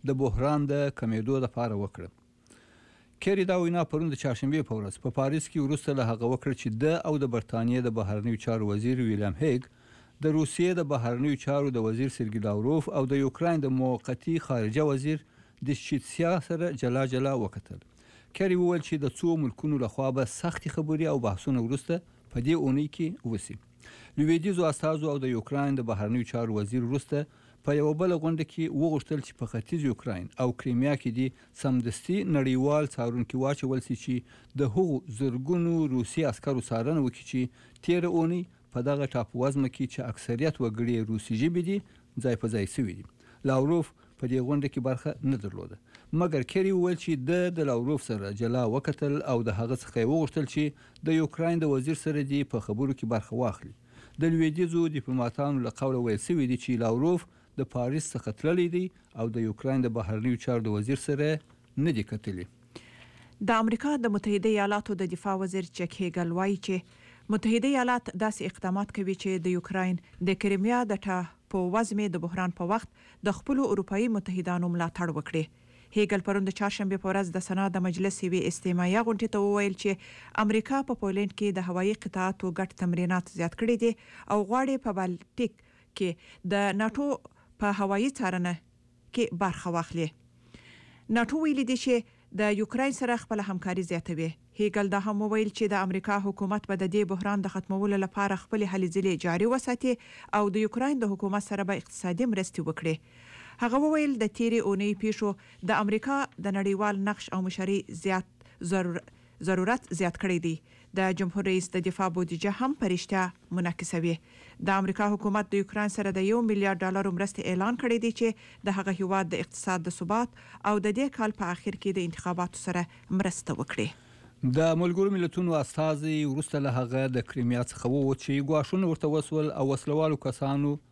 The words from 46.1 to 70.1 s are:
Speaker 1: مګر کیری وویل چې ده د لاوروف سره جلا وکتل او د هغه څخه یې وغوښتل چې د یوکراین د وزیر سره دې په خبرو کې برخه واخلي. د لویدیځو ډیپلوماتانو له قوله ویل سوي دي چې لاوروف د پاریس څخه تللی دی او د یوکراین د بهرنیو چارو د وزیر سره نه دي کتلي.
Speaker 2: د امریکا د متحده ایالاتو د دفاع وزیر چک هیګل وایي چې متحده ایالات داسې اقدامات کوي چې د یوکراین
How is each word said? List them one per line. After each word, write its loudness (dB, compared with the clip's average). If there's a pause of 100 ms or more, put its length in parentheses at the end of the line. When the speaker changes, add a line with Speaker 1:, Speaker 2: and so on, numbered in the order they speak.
Speaker 1:
مګر 2
کیری 2
وویل 2
چې -2 (160)
ده 2
د 2
لاوروف 0
سره -4
جلا 2 (120)
وکتل 0 (120)
او 4 (100)
د -2
هغه 0
څخه -6
یې 4
وغوښتل 2
چې 0 (460)
د 6
یوکراین 0
د 2
وزیر 0
سره 0
دې 0
په -2
خبرو 0
کې -4
برخه -2
واخلي. -4 (480)
د 4
لویدیځو 2 (120)
ډیپلوماتانو 0
له -4
قوله 0
ویل 2
سوي 2
دي 2
چې 0
لاوروف 2 (340)
د -2
پاریس -2
څخه -6 (120)
تللی 2
دی 0 (360)
او 0 (100)
د 0
یوکراین 0
د 0
بهرنیو 0
چارو 2
د 0
وزیر -2
سره 0 (580)
نه 2
دي 0
کتلي. -6 (1040)
Speaker 2:
د 4
امریکا 0 (120)
د 2
متحده 2
ایالاتو 0
د -2
دفاع -2
وزیر -4
چک -6
هیګل -2
وایي 0
چې -2 (600)
متحده 2
ایالات 0
داسې -2
اقدامات -4
کوي -2
چې -2
د 2
یوکراین 0 (360)